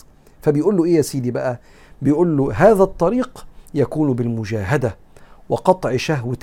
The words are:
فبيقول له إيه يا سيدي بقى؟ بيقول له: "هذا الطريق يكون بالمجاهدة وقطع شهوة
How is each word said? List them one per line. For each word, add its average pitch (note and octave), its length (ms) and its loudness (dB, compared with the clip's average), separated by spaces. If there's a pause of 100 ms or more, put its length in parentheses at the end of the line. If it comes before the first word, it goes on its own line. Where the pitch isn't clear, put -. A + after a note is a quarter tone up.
(420)
فبيقول D#3 360 2
له D#3+ 80 2
إيه F3 100 2
يا D3+ 60 4
سيدي B2 300 -4
بقى؟ B2+ 280 -6 (420)
بيقول D3+ 360 2
له: C3+ 160 0
"هذا F#3+ 300 6
الطريق G3+ 640 -2 (260)
يكون C#3+ 400 0
بالمجاهدة A2+ 840 -2 (520)
وقطع C3+ 460 0
شهوة B2+ 460 -4